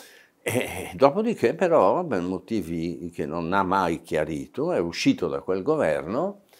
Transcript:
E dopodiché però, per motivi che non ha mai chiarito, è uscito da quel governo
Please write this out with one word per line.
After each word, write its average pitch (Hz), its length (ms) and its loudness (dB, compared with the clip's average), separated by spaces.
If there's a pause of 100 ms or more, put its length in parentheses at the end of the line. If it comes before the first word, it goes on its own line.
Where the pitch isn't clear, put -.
(420)
E 98 520 -4
dopodiché 139 600 4
però, 160 520 4
per 113 140 0
motivi 85 920 -4
che 85 140 -4
non 82 260 -4
ha 98 100 4
mai 90 400 0
chiarito, 80 720 -4
è 147 60 0
uscito 87 500 0
da 69 120 -4
quel 92 220 -4
governo 117 800 -2 (180)